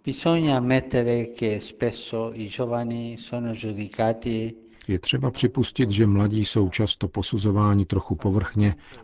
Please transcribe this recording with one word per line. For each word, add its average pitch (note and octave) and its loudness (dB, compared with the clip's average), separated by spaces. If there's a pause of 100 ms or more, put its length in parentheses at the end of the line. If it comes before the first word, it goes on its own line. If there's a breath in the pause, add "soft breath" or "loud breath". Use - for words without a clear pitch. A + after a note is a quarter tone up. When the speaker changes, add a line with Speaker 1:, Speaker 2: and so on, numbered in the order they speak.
Speaker 1:
Bisogna D#3 2
ammettere B2 0
che A2 0
spesso A2+ -4
i A2 -8
giovani A#2 -4
sono A#2 -6
giudicati A2 -2 (340 loud breath)
Speaker 2:
Je F#2 0
třeba C3 0
připustit, B2 0
že G#2+ 4
mladí G#2 4
jsou G2 2
často G2+ -2
posuzováni G2+ 2
trochu F#2 -2
povrchně G2+ 2 (280 loud breath)